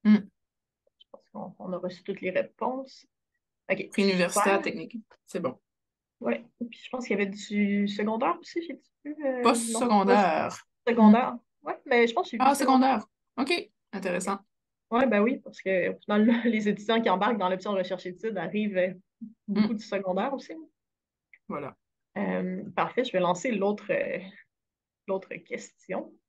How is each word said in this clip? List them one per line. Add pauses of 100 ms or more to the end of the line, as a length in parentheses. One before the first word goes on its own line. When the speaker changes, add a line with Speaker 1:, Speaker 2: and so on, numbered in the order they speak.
Speaker 1:
Hmm. (720)
Speaker 2:
Je
pense
qu'on,
on
a
reçu
toutes
les
réponses. (640)
Ok,
Speaker 1:
Prix
universitaire, (140)
Speaker 2:
super.
Speaker 1:
technique, (300)
c'est
bon. (640)
Speaker 2:
Ouais, (160)
et
puis
je
pense
qu'il
y
avait
du
secondaire
aussi,
j'ai (240)
vu, (100)
euh,
Speaker 1:
Post-secondaire.
Speaker 2:
non, (360)
post-secondaire.
Speaker 1:
Hmm. (280)
Speaker 2:
Ouais,
mais
je
pense
que
j'ai
vu
Speaker 1:
Ah,
Speaker 2:
secondaire. (340)
Speaker 1:
secondaire.
Ok, (200)
intéressant. (500)
Speaker 2:
Ouais,
ben
oui,
parce
que
au
final,
<laughs>
les
étudiants
qui
embarquent
dans
l'option
recherche
études
arrivent,
euh, (540)
beaucoup
Speaker 1:
Hmm.
Speaker 2:
du
secondaire
aussi. (960)
Speaker 1:
Voilà. (420)
Speaker 2:
Euh, (120)
parfait,
je
vais
lancer
l'autre,
euh, (880)
l'autre
question. (160)